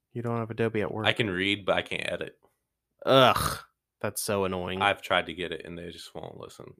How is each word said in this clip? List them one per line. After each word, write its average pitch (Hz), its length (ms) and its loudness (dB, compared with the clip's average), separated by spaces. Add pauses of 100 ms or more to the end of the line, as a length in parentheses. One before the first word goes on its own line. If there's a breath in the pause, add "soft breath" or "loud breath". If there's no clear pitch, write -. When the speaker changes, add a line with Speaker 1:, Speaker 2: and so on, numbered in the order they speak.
(140)
Speaker 1:
You 120 80 -6
don't 117 160 -2
have 110 140 -4
Adobe 110 300 0
at 95 100 -2
work. 110 140 -4
Speaker 2:
I 110 80 4
can 113 160 0
read, 98 360 -2
but 90 120 2
I 90 60 0
can't - 280 -6
edit. - 260 -8 (680)
Speaker 1:
Ugh. 123 540 6 (420)
That's 104 200 -4
so 98 240 0
annoying. 92 360 -2
Speaker 2:
I've 101 220 4
tried 90 240 2
to 85 60 -6
get 85 180 -6
it, 82 140 -8
and 85 120 -12
they 87 140 -12
just - 240 -18
won't - 240 -12
listen. - 400 -16